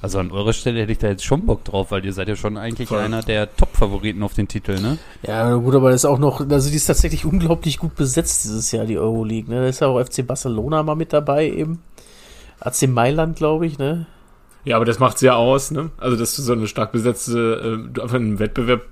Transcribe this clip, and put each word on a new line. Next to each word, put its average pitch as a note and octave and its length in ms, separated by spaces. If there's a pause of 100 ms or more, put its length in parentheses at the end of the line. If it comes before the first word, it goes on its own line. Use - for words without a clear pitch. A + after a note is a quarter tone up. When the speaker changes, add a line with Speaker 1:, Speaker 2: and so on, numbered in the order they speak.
Speaker 1:
Also F#2+ 200
an F2+ 100
eurer G2+ 240
Stelle A#2 260
hätte G#2+ 120
ich A2+ 60
da G#2+ 100
jetzt G2 160
schon D3+ 200
Bock A#2 200
drauf, G2 260
weil F#2+ 140
ihr G2 100
seid F#2+ 140
ja G#2 80
schon G#2+ 200
eigentlich A2+ 320
Speaker 2:
Voll. G#2+ 120
Speaker 1:
einer A2 220
der G#2+ 340
Top-Favoriten G#2 680
auf G2+ 100
den G#2 140
Titel, G2 340
ne? B2+ 180 (240)
Speaker 3:
Ja, A2+ 340
gut, B2 180
aber C3 160
das B2+ 120
ist - 20
auch C#3+ 140
noch, C#3 300
also C#3+ 220
die D3+ 60
ist D3 100
tatsächlich D#3 400
unglaublich E3 520
gut D#3+ 180
besetzt C#3 480
dieses G#2+ 280
Jahr, A2 140
die A2 120
Euroleague, A2 520
ne? B2 120
Da B2+ 40
ist C3 140
ja D3 80
auch B2+ 100
F B2 120
C - 120
Barcelona C3 600
mal D3+ 120
mit D#3+ 180
dabei D3 380
eben. E3 320 (760)
A A#2+ 100
C - 160
Mailand, C#3+ 500
glaub D#3 260
ich, D#3 160
ne? D#3+ 280 (580)
Speaker 2:
Ja, A#2 120
aber A2+ 80
das A2+ 140
macht's B2+ 220
ja B2+ 140
aus, B2+ 360
ne? D#3+ 260
Also, B2 200
dass A2+ 180
du C#3+ 80
so A#2+ 100
eine A2+ 140
stark - 240
besetzte, A2+ 960
äh, B2 60
du B2 100
einfach A#2+ 140
einen G#2+ 240
Wettbewerb A#2 520